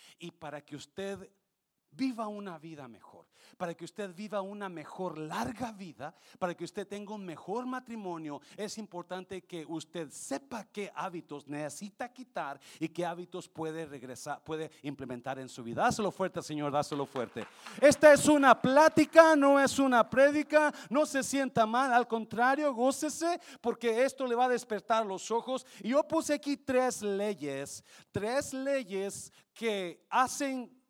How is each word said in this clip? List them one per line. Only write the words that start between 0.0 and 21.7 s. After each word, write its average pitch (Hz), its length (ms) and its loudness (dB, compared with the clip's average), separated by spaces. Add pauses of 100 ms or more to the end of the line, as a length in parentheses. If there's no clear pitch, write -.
y 170 140 -14
para 147 280 -12
que - 140 -16
usted 190 560 -10 (640)
viva 233 360 -6
una 202 300 -10
vida 147 300 -16
mejor, - 380 -20 (300)
para 170 180 -6
que 170 100 -16
usted 190 300 -10
viva 202 280 -6
una 202 260 -10
mejor 165 480 -8
larga 220 560 -6
vida, 170 420 -14 (240)
para 175 160 -4
que 170 100 -12
usted 190 220 -10
tenga 202 280 -10
un 202 100 -12
mejor 185 400 -8
matrimonio, 202 760 -10 (140)
es 202 200 -10
importante 185 680 -12
que 165 240 -12
usted 160 440 -10
sepa 254 540 -10
qué - 300 -12
hábitos 156 540 -10
necesita 151 640 -10
quitar 151 480 -10 (180)
y 165 120 -4
qué 175 160 -4
hábitos 175 420 -10
puede 160 380 -8
regresar, 131 580 -12
puede 156 260 -6 (120)
implementar 135 560 -8
en 131 100 -12
su 123 160 -14
vida. 117 180 -4
Dáselo 214 280 2
fuerte, 175 320 -4
Señor, 147 280 -4
dáselo 143 360 -2
fuerte. 117 400 -6 (340)
Esta 294 320 10
es - 140 6
una 277 340 8
plática, 311 760 8
no 277 240 6
es 269 200 2
una 247 300 4
prédica, 294 680 4 (160)
no 285 160 2
se 269 160 -2
sienta 262 420 0
mal, 240 300 2